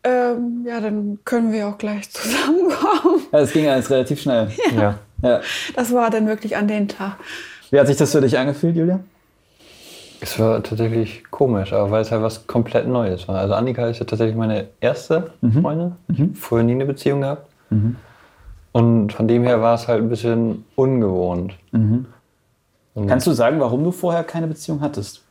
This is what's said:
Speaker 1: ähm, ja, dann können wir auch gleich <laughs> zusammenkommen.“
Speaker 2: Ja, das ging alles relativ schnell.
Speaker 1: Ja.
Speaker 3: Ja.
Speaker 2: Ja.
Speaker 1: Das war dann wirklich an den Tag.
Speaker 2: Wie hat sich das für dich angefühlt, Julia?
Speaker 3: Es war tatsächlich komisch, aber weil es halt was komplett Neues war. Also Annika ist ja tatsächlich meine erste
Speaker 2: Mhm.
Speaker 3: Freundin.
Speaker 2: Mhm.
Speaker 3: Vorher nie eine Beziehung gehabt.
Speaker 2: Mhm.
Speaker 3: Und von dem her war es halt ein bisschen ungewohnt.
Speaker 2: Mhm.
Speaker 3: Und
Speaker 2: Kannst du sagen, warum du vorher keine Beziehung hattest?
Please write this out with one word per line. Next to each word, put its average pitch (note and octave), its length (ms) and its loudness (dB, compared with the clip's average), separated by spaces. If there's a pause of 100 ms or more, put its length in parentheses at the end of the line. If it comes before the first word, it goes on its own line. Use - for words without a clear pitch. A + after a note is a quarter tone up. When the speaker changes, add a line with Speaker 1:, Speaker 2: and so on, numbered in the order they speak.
Speaker 1:
ähm, A#3+ 600 0
ja, A#3 140 -6
dann G#3 460 -4
können A3+ 260 0
wir G#3+ 160 -2
auch G3+ 100 -8
gleich G#3 320 -6
<laughs> - 20 -20
zusammenkommen.“ E4 1080 2 (100)
Speaker 2:
Ja, D3+ 80 6
das C#3 120 2
ging D3+ 160 2
alles C3 220 2
relativ C3+ 320 2
schnell. A2+ 280 2 (260)
Speaker 1:
Ja. A2 60 4
Speaker 3:
Ja. G#2 180 0 (220)
Speaker 2:
Ja. B2 200 4 (340)
Speaker 1:
Das A#3+ 180 0
war A#3 160 2
dann G#3+ 180 0
wirklich G#3+ 300 -4
an G#3 100 0
den G#3 200 0
Tag. G3 300 -8 (540)
Speaker 2:
Wie C#3 80 6
hat C3 80 6
sich C#3 100 2
das D3 140 2
für D3+ 100 4
dich C3+ 160 2
angefühlt, C#3+ 380 0
Julia? F3 240 2 (1200)
Speaker 3:
Es - 180 -10
war A2+ 240 2
tatsächlich A2+ 680 -4
komisch, G#2+ 420 0
aber G2+ 180 2
weil A2 100 2
es G#2 100 -2
halt A2 100 0
was A2+ 260 -4
komplett A#2 400 0
Neues A2 420 -2
war. F#2+ 100 -2
Also G2 140 0
Annika A#2 340 -2
ist A#2 120 -6
ja - 60 -4
tatsächlich A2 300 0
meine A2 320 -2 (140)
erste D#3+ 500 0 (100)
Speaker 2:
Mhm. B2 200 4
Speaker 3:
Freundin. E3+ 300 -2 (160)
Speaker 2:
Mhm. E3 280 0
Speaker 3:
Vorher A#2 300 0
nie A#2+ 80 2
eine C3+ 120 0
Beziehung C#3 360 -2
gehabt. C#3 280 -6 (200)
Speaker 2:
Mhm. A2 260 0 (760)
Speaker 3:
Und A#2 420 4
von A2+ 140 0
dem A#2+ 160 2
her A#2+ 180 2
war A#2 140 4
es A#2 120 -8
halt A#2 140 2
ein A2+ 80 -2
bisschen A2+ 540 -2 (120)
ungewohnt. F#2+ 800 0 (180)
Speaker 2:
Mhm. A#2 340 0 (880)
Speaker 3:
Und G2+ 140 -4
Speaker 2:
Kannst B2+ 200 2
du E3+ 40 4
sagen, B2+ 280 2
warum B2+ 240 0
du F3 80 0
vorher E3+ 320 -2
keine E3 240 -6
Beziehung D#3 340 -6
hattest? D3 480 -8